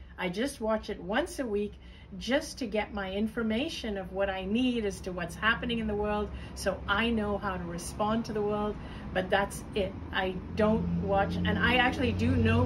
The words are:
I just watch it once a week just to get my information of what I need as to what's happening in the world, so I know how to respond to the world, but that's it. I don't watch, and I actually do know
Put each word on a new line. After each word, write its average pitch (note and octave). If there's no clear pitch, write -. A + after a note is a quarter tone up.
I F#3
just A3
watch A3
it G3
once A#3+
a C#4
week G#3
just B3
to B3+
get G#3
my G3
information A3
of F3+
what G3
I F#3+
need A#3
as F#3
to F#3+
what's F3
happening A#3
in A3
the G#3+
world, G#3
so F#3+
I G#3+
know G#3
how G3
to F3
respond G#3
to A#3
the G#3+
world, G#3
but F#3
that's -
it. F#3+
I F#3+
don't A3
watch, G3
and G#3+
I A#3+
actually B3+
do A3+
know A#3